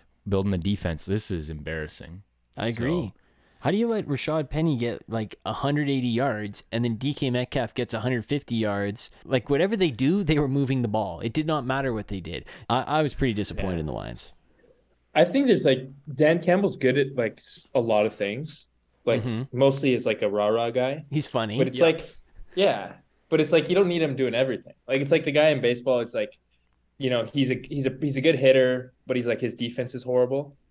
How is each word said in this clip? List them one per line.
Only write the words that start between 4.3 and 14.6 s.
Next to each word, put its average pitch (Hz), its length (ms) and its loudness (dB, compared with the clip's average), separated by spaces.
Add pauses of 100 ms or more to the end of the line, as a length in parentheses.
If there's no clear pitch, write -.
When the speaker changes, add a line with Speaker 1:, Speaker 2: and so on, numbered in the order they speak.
Speaker 2:
Penny 156 280 0
get, 117 320 -4
like, 110 360 -6
a 101 60 -4
hundred 143 380 -2
eighty 131 180 0
yards 113 640 -2
and 117 140 0
then 117 100 0
D 131 180 -2
K 135 160 -2
Metcalf 123 440 -2
gets 120 200 -4
a 110 60 -4
hundred 120 240 -2
fifty 139 320 -4
yards? 101 540 -2 (160)
Like, 123 240 0
whatever 180 260 2
they 185 160 2
do, 143 320 2
they 147 160 2
were 147 80 2
moving 135 340 0
the 117 60 2
ball. 101 320 -2
It 117 140 -4
did 156 120 -2
not 151 200 -2
matter 131 280 -2
what 104 140 -6
they 95 140 -6
did. 80 240 -10 (240)
I, 127 140 0
I 156 180 0
was 147 120 0
pretty 127 200 0
disappointed 98 400 -2
Speaker 3:
Yeah. 85 80 -2
Speaker 2:
in 76 60 -4
the 67 40 -4
Lions. 55 400 -8 (840)